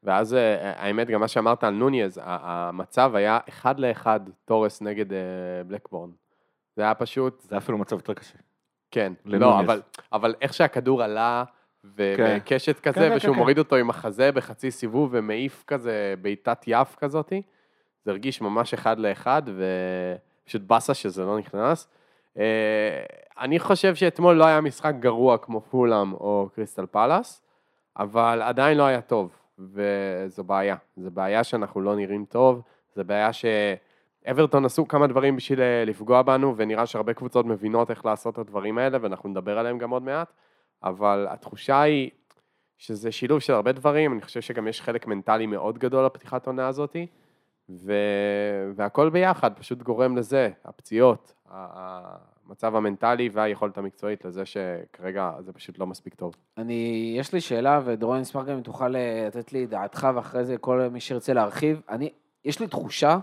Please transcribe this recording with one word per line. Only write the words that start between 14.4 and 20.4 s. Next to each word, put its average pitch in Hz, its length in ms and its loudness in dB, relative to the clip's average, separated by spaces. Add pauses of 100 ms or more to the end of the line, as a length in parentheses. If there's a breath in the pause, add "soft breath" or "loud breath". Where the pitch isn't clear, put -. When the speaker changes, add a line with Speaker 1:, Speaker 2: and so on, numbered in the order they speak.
Speaker 1:
סיבוב, 123 420 -2
ומעיף 117 540 -2
כזה 110 560 -2
בעיטת 104 440 -4
יף 117 300 2
כזאתי, 156 460 -4 (600)
זה 104 60 -4
הרגיש 110 300 -4
ממש 110 340 -2
אחד 113 240 0
לאחד, 110 480 0
ופשוט 92 1160 -6